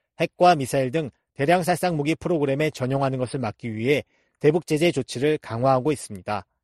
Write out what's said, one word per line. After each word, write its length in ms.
핵과 360
미사일 340
등 200
대량 280
살상 340
무기 180
프로그램에 560
전용하는 480
것을 200
막기 360
위해 280
대북 260
제재 260
조치를 460
강화하고 540
있습니다. 520